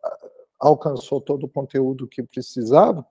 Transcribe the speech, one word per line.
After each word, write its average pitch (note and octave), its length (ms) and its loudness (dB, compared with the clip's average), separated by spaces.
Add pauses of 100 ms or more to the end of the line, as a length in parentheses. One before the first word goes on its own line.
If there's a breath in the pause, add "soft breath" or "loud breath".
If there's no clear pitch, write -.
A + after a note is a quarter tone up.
(580)
alcançou C#3+ 600 0
todo C#3 240 -6
o C#3+ 40 -10
conteúdo C3+ 600 -4
que - 140 -10
precisava C3 880 0